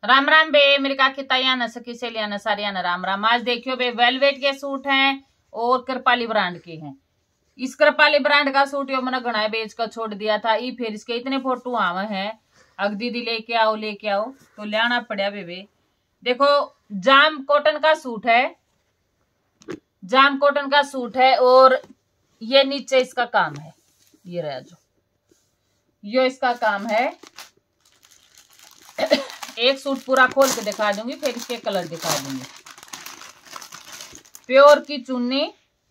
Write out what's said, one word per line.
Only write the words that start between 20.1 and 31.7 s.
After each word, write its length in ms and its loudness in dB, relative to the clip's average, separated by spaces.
कॉटन 320 0
का 140 4
सूट 340 -8
है 200 4
और 440 6
ये 220 4
नीचे 360 0
इसका 260 -2
काम 300 0
है, 180 -16
ये 160 -8
रहा 180 -8
जो, 160 -20
यो 200 0
इसका 300 0
काम 340 -2
है। 300 0
एक 200 2
सूट 240 -6
पूरा 240 4
खोल 220 2
के 120 -6
दिखा 300 -4
दूंगी, 220 -6
फिर 220 -6
इसके 220 -8
कलर 300 -4